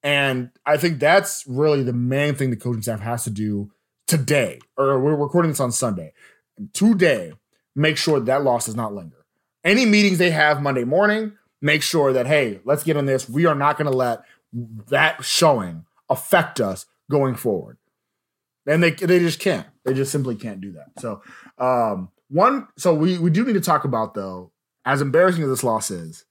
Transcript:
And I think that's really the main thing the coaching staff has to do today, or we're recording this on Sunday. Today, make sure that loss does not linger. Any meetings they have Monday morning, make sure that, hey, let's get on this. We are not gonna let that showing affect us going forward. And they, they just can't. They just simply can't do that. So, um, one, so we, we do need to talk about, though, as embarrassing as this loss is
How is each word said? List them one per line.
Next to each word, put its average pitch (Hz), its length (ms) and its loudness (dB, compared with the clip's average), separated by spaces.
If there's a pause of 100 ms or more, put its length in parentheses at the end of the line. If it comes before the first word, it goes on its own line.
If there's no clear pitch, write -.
And 139 460 0 (160)
I 147 120 4
think 165 200 0
that's 180 480 2
really 139 380 2
the 123 80 -2
main 131 420 0
thing 135 160 -2
the 113 60 -2
coaching 113 260 -4
staff 110 160 -4
has 117 240 -6
to 120 80 -6
do 101 400 -4 (380)
today, 135 500 0 (180)
or 135 220 2
we're 147 160 2
recording 151 380 0
this 139 80 -4
on 127 100 0
Sunday. 95 420 -4 (600)
Today, 170 640 2 (420)
make 151 200 2
sure 151 220 0
that 131 240 0
loss 120 240 0
does 110 80 -8
not 110 180 -6
linger. 90 320 -16 (380)
Any 226 240 4
meetings 208 320 4
they 175 140 2
have 151 280 2
Monday 135 220 -2
morning, 208 520 0 (260)
make 151 240 0
sure 143 280 2
that, 127 140 0
hey, 131 380 0
let's 143 180 -2
get 156 140 0
on 139 100 0
this. 135 220 -2
We 147 180 0
are 156 80 4
not 143 240 0
gonna 147 140 -2
let 123 320 -2 (640)
that 147 360 0
showing 98 600 0 (260)
affect - 480 0
us 95 280 -4 (220)
going 135 280 0
forward. 85 400 -4 (920)
And 160 160 2
they, 170 80 4
they 180 300 2
just 165 180 0
can't. 156 300 -2 (160)
They 131 100 0
just 135 160 -2
simply 131 240 -2
can't 104 260 -12
do 95 120 -12
that. 78 260 -20
So, 107 240 -10 (360)
um, 113 500 0 (200)
one, 220 380 2 (100)
so 180 160 2
we, 170 260 2
we 170 120 2
do 190 140 2
need 254 80 0
to 196 80 2
talk 156 240 0
about, 113 300 -4
though, 92 360 -10 (340)
as 135 160 0
embarrassing 165 440 2
as 139 40 -2
this 131 140 -2
loss 110 300 -2
is 82 380 -14